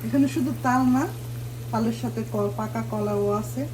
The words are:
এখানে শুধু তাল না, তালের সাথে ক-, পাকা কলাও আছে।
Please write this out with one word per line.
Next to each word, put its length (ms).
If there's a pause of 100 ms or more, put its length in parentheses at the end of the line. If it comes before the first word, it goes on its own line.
এখানে 240
শুধু 220 (120)
তাল 240
না, 160 (680)
তালের 320
সাথে 180 (120)
ক-, 240
পাকা 340
কলাও 420
আছে। 300 (120)